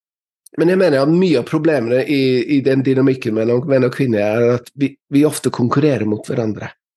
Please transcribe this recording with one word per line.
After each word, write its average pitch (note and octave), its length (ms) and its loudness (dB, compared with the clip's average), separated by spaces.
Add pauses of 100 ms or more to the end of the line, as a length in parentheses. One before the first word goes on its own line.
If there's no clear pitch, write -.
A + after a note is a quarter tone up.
(540)
Men D#3+ 140 0
jeg F#3 100 2
mener D#3 220 2
at C#3+ 100 2
mye E3+ 300 2
av A#2+ 80 -6
problemene C3+ 560 0
i, C#3+ 160 -2 (360)
i C#3 40 2
den C3+ 240 0
dynamikken C3 500 0
mellom A#2 360 0
menn B2+ 160 2
og B2 100 -2
kvinner A#2+ 240 0
er G#2+ 260 0 (120)
at - 160 -18
vi, C#3 180 -2 (160)
vi C#3 160 2
ofte C#3 300 -2
konkurrerer B2+ 500 0
mot G#2+ 220 -4
hverandre. A2 420 -4 (280)